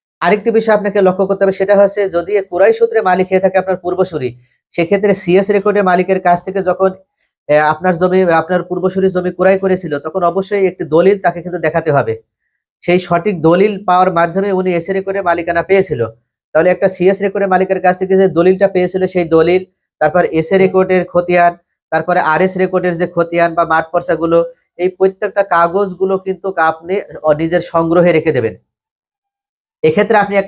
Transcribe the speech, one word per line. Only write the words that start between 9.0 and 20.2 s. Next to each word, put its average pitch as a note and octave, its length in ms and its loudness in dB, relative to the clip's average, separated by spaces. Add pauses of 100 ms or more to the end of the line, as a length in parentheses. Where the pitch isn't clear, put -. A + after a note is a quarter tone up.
জমি F3+ 220 -2
কুরাই F#3+ 260 2
করেছিল, F#3 360 -2
তখন D#3+ 240 -6
অবশ্যই F#3+ 440 0
একটি F3+ 160 -6 (120)
দলিল F#3 200 2 (100)
তাকে E3+ 160 -2
কিন্তু E3+ 240 -8
দেখাতে D#3+ 260 -2
হবে। A2+ 220 0 (680)
সেই F3+ 240 2
সঠিক F3 340 -2
দলিল F3+ 320 4 (120)
পাওয়ার F#3 320 2
মাধ্যমে F3 320 -2 (100)
উনি F#3 100 -2 (100)
এসএ G3 140 -6
রেকর্ডে G3 360 -4
মালিকানা E3+ 400 -2
পেয়েছিল। F3+ 320 0 (540)
তাহলে E3+ 160 4
একটা F#3+ 240 0
সিএস F#3 260 2
রেকর্ডের G3 320 -2
মালিকের F#3+ 280 0
কাছ F#3 200 2
থেকে F#3+ 200 -4
যে G3 40 4 (120)
দলিলটা F#3 380 2
পেয়েছিল, F3+ 320 -2
সেই F3+ 280 -4
দলিল, E3 260 4 (400)
তারপর D#3+ 220 2 (160)